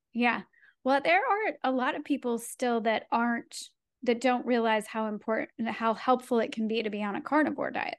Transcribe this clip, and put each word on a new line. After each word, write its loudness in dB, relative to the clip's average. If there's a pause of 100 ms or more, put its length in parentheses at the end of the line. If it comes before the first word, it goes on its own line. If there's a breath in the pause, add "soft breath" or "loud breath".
(120)
Yeah. 0 (400 soft breath)
Well, 2
there 4
are 0
a 0
lot 0
of -8
people 0
still -2
that 0
aren't, -2 (340)
that 2
don't 2
realize 2
how -4
important, -4
how 0
helpful 2
it -2
can -2
be 0
to -2
be -4
on -4
a -2
carnivore 0
diet. -4